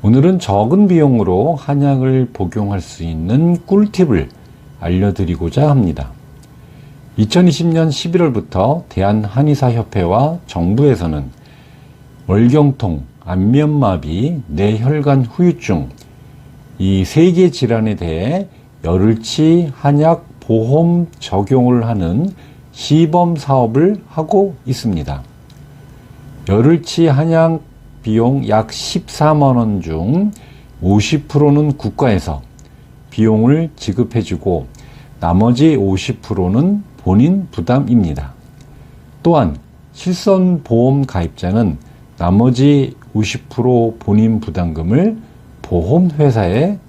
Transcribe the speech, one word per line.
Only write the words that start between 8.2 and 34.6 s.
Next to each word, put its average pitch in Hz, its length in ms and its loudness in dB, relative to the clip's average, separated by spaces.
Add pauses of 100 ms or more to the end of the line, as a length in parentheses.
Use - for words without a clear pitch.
대한한의사협회와 110 1600 0
정부에서는 87 840 -2 (960)
월경통, 117 760 2 (200)
안면마비, 110 1200 0
뇌혈관 123 760 0
후유증 117 640 -2 (920)
이 95 240 0
세 170 260 2
개 175 220 2
질환에 110 420 -2
대해 92 540 -4 (340)
열을치 113 960 0
한약 151 480 0 (160)
보험 160 680 0 (140)
적용을 123 680 0
하는 110 480 -2 (360)
시범 170 640 0
사업을 139 720 0
하고 185 480 -2 (100)
있습니다. 78 560 -6 (1300)
열을치 151 600 2
한약 165 520 2 (440)
비용 117 420 0
약 110 260 0
십사만 151 840 0
원 107 240 -2
중 95 500 -2 (500)
오십 104 460 0
프로 147 240 2
는 147 260 2
국가에서 98 640 -2 (720)
비용을 117 640 2
지급해주고 95 920 -4 (500)